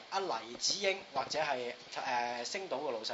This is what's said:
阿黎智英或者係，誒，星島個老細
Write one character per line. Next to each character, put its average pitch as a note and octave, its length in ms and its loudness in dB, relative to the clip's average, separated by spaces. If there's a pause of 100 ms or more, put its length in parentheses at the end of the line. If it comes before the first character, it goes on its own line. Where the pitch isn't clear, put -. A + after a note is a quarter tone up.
(100)
阿 F#3+ 100 0
黎 A#2+ 380 -2
智 - 220 4
英 F#3+ 180 4 (160)
或 C3 100 2
者 C#3+ 160 0
係， B2+ 320 2 (220)
誒， A#2+ 500 2
星 F#3+ 240 -4
島 C3 100 0
個 D3 120 0
老 A2+ 100 0
細 A2 140 -4